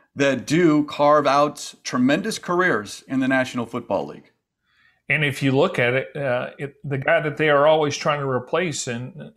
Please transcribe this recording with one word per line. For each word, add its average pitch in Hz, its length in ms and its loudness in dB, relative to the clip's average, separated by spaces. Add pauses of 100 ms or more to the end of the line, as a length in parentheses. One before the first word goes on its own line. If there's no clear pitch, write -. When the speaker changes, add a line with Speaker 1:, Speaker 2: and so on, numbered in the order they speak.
(160)
Speaker 1:
that 131 300 0
do 151 380 4
carve 147 420 2
out 143 480 0 (100)
tremendous 143 540 0
careers 175 680 -2
in 131 140 -4
the 131 80 0
National 127 380 -2
Football 101 400 -4
League. 73 240 -16 (800)
Speaker 2:
And 147 140 0
if 139 180 -2
you 135 100 2
look 156 260 2
at 123 160 2
it, 131 220 -4
uh, 131 420 -4
it, 139 160 -10 (100)
the 139 140 -4
guy 156 220 2
that 151 180 -4
they 156 100 2
are 143 180 6
always 156 300 2
trying 147 240 -2
to 139 80 -6
replace, 135 580 -4
and, 123 500 -12